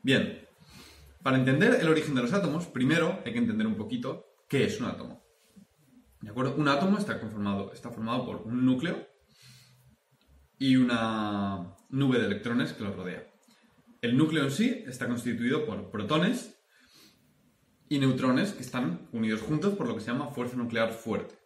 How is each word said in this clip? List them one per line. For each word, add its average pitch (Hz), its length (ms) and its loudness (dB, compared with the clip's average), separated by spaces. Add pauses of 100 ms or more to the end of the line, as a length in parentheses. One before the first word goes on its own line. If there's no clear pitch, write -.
Bien, 127 420 0 (760)
para 131 160 2
entender 147 420 6
el 160 80 2
origen 156 280 2
de 123 60 2
los 120 100 0
átomos, 170 340 0
primero 165 580 2
hay 117 80 -6
que 120 60 -2
entender 110 300 0
un 104 80 -2
poquito 123 500 -6 (220)
qué 127 160 2
es 101 160 -2
un 117 60 -4
átomo. - 360 -10 (960)
¿De 107 100 -14
acuerdo? 127 260 -2
Un 147 100 2
átomo 190 320 4
está - 220 -4
conformado, 101 520 -4
está - 180 -14
formado 117 360 -4
por - 160 -8
un 123 220 0
núcleo - 460 0 (1500)
y 131 160 6
una 107 1000 0 (140)
nube 135 300 4
de 104 80 2
electrones 117 480 -2
que 110 100 -8
lo 98 80 -4
rodea. 90 340 -10 (760)
El 120 140 2
núcleo 156 280 4
en 135 60 0
sí 226 360 0
está 123 220 -8
constituido 120 560 -2
por 101 260 -8
protones 156 720 0 (1300)
y 147 100 0
neutrones 131 540 2
que - 100 -12
están 151 500 -6
unidos 110 280 0
juntos 185 340 0
por 151 140 -4
lo 107 60 -4
que 101 60 -6
se 120 120 -6
llama 135 180 -4
fuerza 120 260 -6
nuclear 117 360 0
fuerte. - 420 -6 (120)